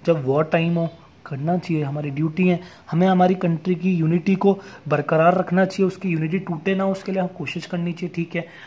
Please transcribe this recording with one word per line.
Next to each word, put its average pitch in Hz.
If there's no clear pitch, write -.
जब 156
war 139
time 170
हो 165
करना 151
चाहिए, 160
हमारी 147
duty 156
है। 175
हमें 170
हमारी 185
country 180
की 185
unity 175
को 196
बरकरार 160
रखना 185
चाहिए, 190
उसकी 180
unity 160
टूटे 185
ना, 196
उसके 190
लिए 190
हम 180
कोशिश 165
करनी 175
चाहिए, 170
ठीक 170
है। 170